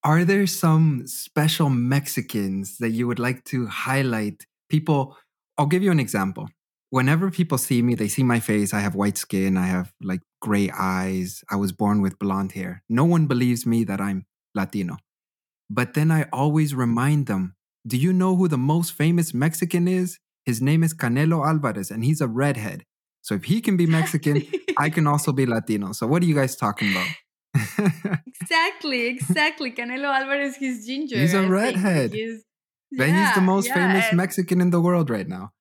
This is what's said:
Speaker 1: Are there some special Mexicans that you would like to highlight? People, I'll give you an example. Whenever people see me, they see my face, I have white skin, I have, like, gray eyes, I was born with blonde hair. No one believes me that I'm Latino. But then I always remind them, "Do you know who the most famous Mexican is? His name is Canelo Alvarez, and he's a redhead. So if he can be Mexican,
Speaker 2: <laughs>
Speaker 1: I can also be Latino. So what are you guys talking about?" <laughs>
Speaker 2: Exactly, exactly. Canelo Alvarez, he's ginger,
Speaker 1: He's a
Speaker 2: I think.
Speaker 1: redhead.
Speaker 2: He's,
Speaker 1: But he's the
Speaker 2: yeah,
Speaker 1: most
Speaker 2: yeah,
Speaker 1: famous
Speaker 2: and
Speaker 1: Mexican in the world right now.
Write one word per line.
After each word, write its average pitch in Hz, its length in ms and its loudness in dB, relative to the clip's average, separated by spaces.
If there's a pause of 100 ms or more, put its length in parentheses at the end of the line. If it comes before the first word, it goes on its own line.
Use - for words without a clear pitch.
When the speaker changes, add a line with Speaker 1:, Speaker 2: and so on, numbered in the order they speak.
Speaker 1:
Are 156 200 4
there 196 220 4
some 160 600 2
special 151 640 0
Mexicans 120 1080 -2
that 117 120 -2
you 117 160 -2
would 120 120 -4
like 123 260 -4
to 123 220 -4
highlight? 120 800 -4 (220)
People, 156 480 0 (400)
I'll 147 100 2
give 180 160 2
you 196 80 2
an 160 100 4
example. 101 480 -4 (420)
Whenever 151 400 2
people 165 260 0
see 127 240 0
me, 120 140 2
they 107 140 -2
see 131 140 -2
my 120 180 2
face, 104 340 0
I 104 60 0
have 101 140 -2
white 101 220 0
skin, 95 400 0
I 92 100 0
have, 92 260 -2 (100)
like, 92 180 -6 (220)
gray 101 260 0 (100)
eyes, 92 720 -2
I 101 60 -2
was 98 160 0
born 104 300 2
with 95 160 -2
blonde 98 340 -2
hair. 92 380 -10
No 120 160 2
one 170 200 4
believes 123 380 0
me 117 200 2
that 98 160 -4
I'm 98 260 -4 (280)
Latino. 95 440 -4 (720)
But 117 240 -4
then 156 160 2
I 156 140 2 (100)
always 147 400 0
remind 127 520 0
them, 95 280 -2 (320)
"Do 117 100 -4
you 160 160 2
know 185 240 2
who 185 100 4
the 151 120 0
most 156 340 0
famous 165 400 0
Mexican 170 560 0
is? 180 300 -2 (260)
His 117 160 -2
name 151 240 4
is 160 80 2
Canelo 147 540 0
Alvarez, 131 440 -2
and 113 140 -6
he's 156 160 2
a 139 80 0
redhead. 127 560 -2 (380)
So - 140 -4
if 92 80 -6
he 196 180 0
can 202 160 0
be 170 80 2
Mexican, 156 560 2
Speaker 2:
<laughs> - 340 -6
Speaker 1:
I 151 140 0
can 156 160 2
also 151 260 0
be 135 140 2
Latino. 107 460 -2
So 110 140 -6
what 160 160 2
are 180 40 2
you 160 80 2
guys 135 220 0
talking 104 360 -2
about?" 92 160 -2 (460)
<laughs> 170 720 0
Speaker 2:
Exactly, 320 800 -2
exactly. 294 680 -2
Canelo 254 400 -4
Alvarez, 269 440 -2
he's 247 300 -6
ginger, 262 300 -6
Speaker 1:
He's 165 180 4
a 196 40 4
Speaker 2:
I 196 40 2
think. 185 100 2
Speaker 1:
redhead. 190 600 0
Speaker 2:
He's, 220 320 -8 (520)
Speaker 1:
But 135 120 2
he's 190 260 4
the 202 60 4
Speaker 2:
yeah, 185 60 4
Speaker 1:
most 190 220 2
Speaker 2:
yeah, - 60 -4
Speaker 1:
famous 180 340 2
Speaker 2:
and 170 80 2
Speaker 1:
Mexican 180 440 0
in 180 100 4
the 175 100 4
world 170 280 2
right 107 200 -2
now. 92 320 -10